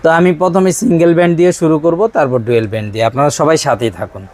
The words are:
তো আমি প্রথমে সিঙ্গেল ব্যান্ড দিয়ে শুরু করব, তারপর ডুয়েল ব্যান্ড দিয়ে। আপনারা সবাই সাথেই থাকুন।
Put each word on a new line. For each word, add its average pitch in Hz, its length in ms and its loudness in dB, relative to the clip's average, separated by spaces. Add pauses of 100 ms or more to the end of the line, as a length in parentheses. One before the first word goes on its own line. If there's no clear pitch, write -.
তো 160 60 2
আমি 175 240 4
প্রথমে 180 380 0
সিঙ্গেল 170 420 2
ব্যান্ড 170 240 2
দিয়ে 175 140 2
শুরু 160 280 0
করব, 170 280 0
তারপর 127 320 0
ডুয়েল 113 280 0
ব্যান্ড 107 240 -8
দিয়ে। 110 140 -2
আপনারা 135 240 0
সবাই 156 280 0
সাথেই 117 340 -2
থাকুন। 95 420 -12